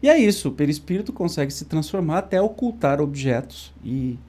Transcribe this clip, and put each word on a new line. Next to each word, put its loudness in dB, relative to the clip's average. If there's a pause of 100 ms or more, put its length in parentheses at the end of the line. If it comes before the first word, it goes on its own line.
E 6
é 8
isso, 4
o -6
perispírito -2
consegue -2
se -10
transformar -2
até 0
ocultar 0
objetos -4 (100)
e -4